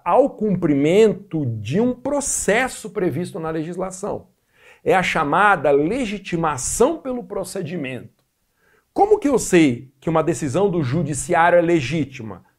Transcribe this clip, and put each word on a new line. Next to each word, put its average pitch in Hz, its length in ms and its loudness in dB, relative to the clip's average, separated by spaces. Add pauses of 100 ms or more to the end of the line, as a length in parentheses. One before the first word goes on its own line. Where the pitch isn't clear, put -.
ao 220 260 4
cumprimento 175 1160 2
de 113 340 -4
um 247 140 0
processo 254 960 -2
previsto 175 500 -4
na 160 100 -6
legislação. 170 800 -8 (560)
É 147 100 4
a 185 80 4
chamada 165 680 2
legitimação 185 1300 0
pelo 247 260 -8
procedimento. 170 1000 -10 (680)
Como 403 260 4
que 277 100 -2
eu 262 100 2
sei 147 640 2
que 170 100 -4
uma 160 120 2
decisão 160 460 0
do 170 140 0
judiciário 165 760 2
é 170 40 6
legítima? 131 800 -2 (140)